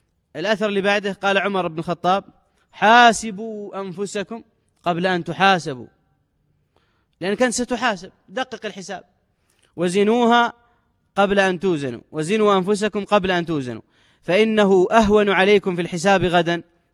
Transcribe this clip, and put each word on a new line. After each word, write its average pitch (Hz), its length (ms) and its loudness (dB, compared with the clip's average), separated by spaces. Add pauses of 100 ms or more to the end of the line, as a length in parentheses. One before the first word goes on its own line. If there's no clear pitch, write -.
(360)
الأثر 196 340 -2
اللي 202 120 -2
بعده، 202 320 -2
قال 196 240 0
عمر 190 300 -2
بن 160 120 -10
الخطاب: 180 440 -2 (480)
"حاسبوا 220 1080 2
أنفسكم 196 640 -10 (400)
قبل 170 220 -2
أن 180 180 -2
تحاسبوا"، 160 640 -2 (1300)
لأن 185 120 -2
كان 247 180 0
ستحاسب، 220 600 -6 (180)
دقق 226 360 -10
الحساب. 190 380 -14 (720)
"وزنوها 226 800 2 (640)
قبل 202 240 2
أن 190 200 2
توزنوا، 143 420 -4 (100)
وزنوا 202 460 0
أنفسكم 202 480 -2
قبل 190 260 0
أن 175 140 0
توزنوا، 131 360 -6 (400)
فإنه 196 680 2
أهون 202 380 4
عليكم 190 460 2
في 175 60 -4
الحساب 175 420 0
غدا 170 400 0 (300)